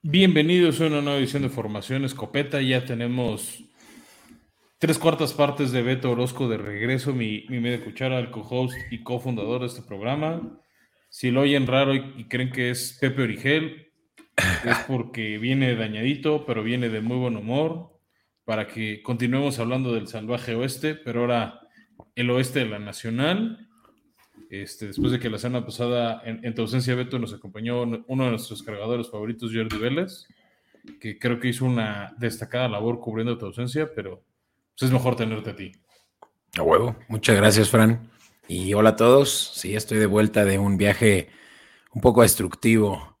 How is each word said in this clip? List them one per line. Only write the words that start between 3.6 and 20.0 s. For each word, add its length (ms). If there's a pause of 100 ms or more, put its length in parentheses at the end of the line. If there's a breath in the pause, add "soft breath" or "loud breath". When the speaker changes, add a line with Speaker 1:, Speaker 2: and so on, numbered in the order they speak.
Speaker 1:
tres 180
cuartas 360
partes 400
de 100
Beto 300
Orozco 360
de 80
regreso, 560
mi, 360
mi 100
media 240
cuchara, 380
el 100
co-host 460 (160)
y 100
cofundador 600
de 40
este 160
programa. 760 (480)
Si 240
lo 80
oyen 260
raro 300
y, 200
y 120
creen 240
que 180
es 300
Pepe 220
Origel, 680 (440)
es 420
Speaker 2:
<laughs> 80
Speaker 1:
porque 520
viene 360
dañadito, 720
pero 160
viene 280
de 100
muy 160
buen 200
humor, 640 (460)
para 240
que 340
continuemos 560
hablando 340
del 140